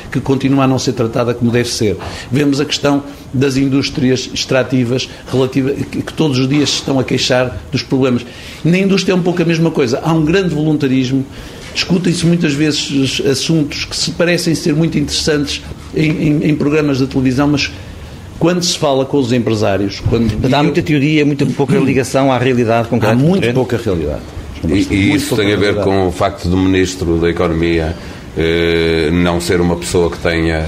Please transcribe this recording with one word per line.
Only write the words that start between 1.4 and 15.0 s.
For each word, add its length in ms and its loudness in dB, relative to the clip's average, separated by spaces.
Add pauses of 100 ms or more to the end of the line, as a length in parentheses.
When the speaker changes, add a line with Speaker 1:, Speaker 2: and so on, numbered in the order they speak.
Speaker 1:
deve 180 2
ser. 280 0 (340)
Vemos 300 2
a 40 2
questão 380 0 (300)
das 240 0
indústrias 760 0
extrativas, 760 0 (220)
relativa, 400 0
que, 320 -4
que 100 -10
todos 260 0
os 100 2
dias 220 2
se 60 -2
estão 220 -2
a 60 0
queixar 560 -2 (120)
dos 100 -2
problemas. 420 0 (400)
Na 140 4
indústria 340 2
é 40 2
um 60 0
pouco 200 0
a 20 2
mesma 260 2
coisa. 320 0
Há 100 0
um 120 2
grande 300 2
voluntarismo, 720 0 (480)
discutem-se 500 0
muitas 300 2
vezes 720 0
assuntos 580 0
que 120 -10
se 160 -4
parecem 420 0
ser 200 0
muito 220 0
interessantes 640 -2 (360)